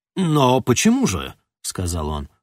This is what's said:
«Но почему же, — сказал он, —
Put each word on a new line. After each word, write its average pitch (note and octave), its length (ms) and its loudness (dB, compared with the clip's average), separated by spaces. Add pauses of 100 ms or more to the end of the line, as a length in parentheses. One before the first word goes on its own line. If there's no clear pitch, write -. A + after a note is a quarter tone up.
(180)
«Но D3 420 2
почему A3 480 2
же, — D2+ 260 -6 (280)
сказал E2+ 480 -6
он, — D2 180 -8 (160)